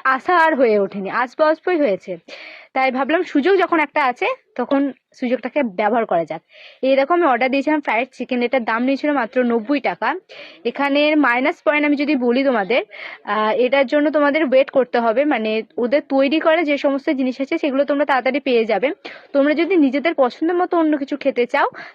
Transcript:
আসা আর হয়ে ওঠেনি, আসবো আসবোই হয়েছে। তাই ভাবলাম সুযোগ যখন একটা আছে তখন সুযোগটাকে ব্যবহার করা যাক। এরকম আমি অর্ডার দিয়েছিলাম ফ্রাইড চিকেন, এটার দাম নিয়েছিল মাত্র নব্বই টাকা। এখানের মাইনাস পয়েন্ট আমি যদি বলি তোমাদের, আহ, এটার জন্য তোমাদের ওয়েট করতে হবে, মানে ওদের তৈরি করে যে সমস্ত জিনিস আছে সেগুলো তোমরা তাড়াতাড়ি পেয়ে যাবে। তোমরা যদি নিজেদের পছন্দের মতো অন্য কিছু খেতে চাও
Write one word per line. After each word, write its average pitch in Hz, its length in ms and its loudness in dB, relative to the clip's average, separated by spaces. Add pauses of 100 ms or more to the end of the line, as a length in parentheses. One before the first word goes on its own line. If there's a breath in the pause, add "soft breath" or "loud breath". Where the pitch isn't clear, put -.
আসা 262 320 0
আর 320 180 4
হয়ে 233 240 4
ওঠেনি, 196 320 -4
আসবো 240 340 -4
আসবোই 320 340 0
হয়েছে। 208 340 -2 (600 loud breath)
তাই 262 180 0
ভাবলাম 277 320 0
সুযোগ 311 360 2
যখন 339 220 2
একটা 302 240 -2
আছে 254 220 -2 (300)
তখন 262 240 0 (360)
সুযোগটাকে 254 460 -4
ব্যবহার 214 440 -2
করা 170 180 0
যাক। 156 180 -10 (400 loud breath)
এরকম 269 320 2
আমি 349 120 2
অর্ডার 254 240 2
দিয়েছিলাম 277 300 0
ফ্রাইড 254 320 -2
চিকেন, 247 300 -6
এটার 240 220 -2
দাম 226 200 -2
নিয়েছিল 277 280 0
মাত্র 247 300 -2
নব্বই 233 380 0
টাকা। 214 280 -4 (560 loud breath)
এখানের 277 520 0
মাইনাস 269 460 2
পয়েন্ট 294 240 2
আমি 294 100 2
যদি 285 200 0
বলি 247 280 0
তোমাদের, 240 380 0 (420 loud breath)
আহ, 214 320 0
এটার 254 300 2
জন্য 294 240 2
তোমাদের 285 340 2
ওয়েট 262 260 2
করতে 247 280 0
হবে, 233 260 2
মানে 226 260 0 (260)
ওদের 240 320 0
তৈরি 277 320 2
করে 330 240 2
যে 294 140 0
সমস্ত 277 320 -2
জিনিস 262 300 -2
আছে 269 180 -6
সেগুলো 277 260 0
তোমরা 285 200 -2
তাড়াতাড়ি 262 360 0
পেয়ে 240 240 2
যাবে। 214 240 -2 (440 loud breath)
তোমরা 277 220 2
যদি 330 220 0
নিজেদের 294 380 2
পছন্দের 320 420 0
মতো 359 220 -2
অন্য 311 200 2
কিছু 277 180 -6
খেতে 247 300 -2
চাও 294 220 0 (260 loud breath)